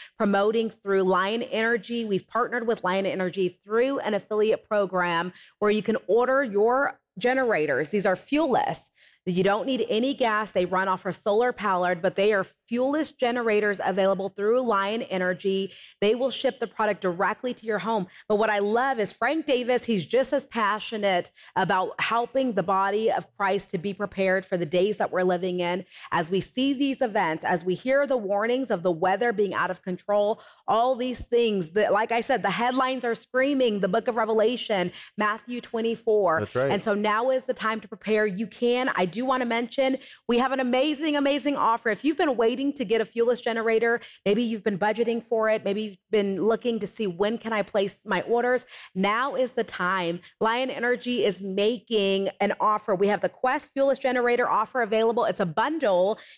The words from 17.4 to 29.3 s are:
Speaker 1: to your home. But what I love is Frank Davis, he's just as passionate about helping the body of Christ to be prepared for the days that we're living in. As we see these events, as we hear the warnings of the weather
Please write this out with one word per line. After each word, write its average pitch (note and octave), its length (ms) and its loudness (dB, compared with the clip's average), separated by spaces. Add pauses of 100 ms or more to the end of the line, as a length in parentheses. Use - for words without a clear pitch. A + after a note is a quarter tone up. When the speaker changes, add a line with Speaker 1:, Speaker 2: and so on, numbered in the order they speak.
Speaker 1:
to A#3 100 -16
your G#3+ 140 -2
home. G3+ 300 -2 (200)
But A3 60 2
what G#3+ 160 2
I G#3 80 0
love A#3 400 0
is G3 140 -2
Frank D4+ 340 -2
Davis, B3 380 0
he's G3+ 220 0
just B3+ 260 0
as C#4 140 -2
passionate G3+ 840 -2 (240)
about F#3 460 0
helping A#3+ 540 0
the F#3 100 0
body G3 480 0
of - 240 -4
Christ G3 340 -2
to F#3+ 80 -6
be G3 160 -6
prepared F#3+ 500 -2
for - 120 -4
the F3 100 -2
days F3+ 300 2
that - 160 -2
we're F3+ 100 0
living F3+ 380 0
in. F3+ 240 -2 (260)
As E3 180 0
we F#3 120 0
see C4+ 320 -2
these C4+ 280 -2
events, G3 440 0
as F3 200 -2
we F3+ 120 0
hear C#4 320 0
the C4 80 2
warnings A3+ 560 -2
of F3 100 -2
the F3+ 80 2
weather F#3+ 420 0